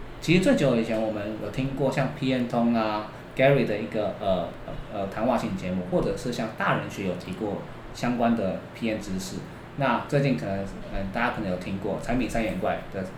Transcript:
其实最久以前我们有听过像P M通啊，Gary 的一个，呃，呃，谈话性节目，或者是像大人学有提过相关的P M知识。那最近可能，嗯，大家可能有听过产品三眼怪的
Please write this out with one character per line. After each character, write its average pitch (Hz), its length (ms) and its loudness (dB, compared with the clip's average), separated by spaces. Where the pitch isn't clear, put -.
其 160 140 4
实 185 80 6
最 277 120 6
久 127 220 4
以 113 80 4
前 110 160 0
我 110 120 0
们 104 100 -4
有 104 80 -6
听 135 240 -2
过 139 160 2
像 139 180 0
P 131 140 0
M 123 140 2
通 117 280 4
啊， 107 320 2
Gary 131 300 8
的 101 140 0
一 113 80 -4
个， 104 340 0
呃， 92 280 2
呃， 98 140 -4
谈 110 180 -4
话 120 140 4
性 104 180 -2
节 92 140 -4
目， 92 200 0
或 180 120 4
者 - 120 0
是 - 160 -4
像 117 180 -2
大 196 160 2
人 104 160 -4
学 98 160 -4
有 87 80 0
提 92 180 -8
过 101 300 -4
相 123 240 0
关 117 180 4
的 92 240 0
P 113 120 0
M 107 80 0
知 95 200 -4
识。 - 180 -6
那 131 320 2
最 143 120 4
近 131 160 4
可 - 80 -4
能， 98 140 -2
嗯， 98 220 -2
大 117 80 2
家 120 120 2
可 117 60 -4
能 98 100 -2
有 90 60 0
听 95 220 -4
过 98 240 -2
产 - 160 0
品 110 100 0
三 113 140 0
眼 95 160 -2
怪 92 240 0
的 95 100 -6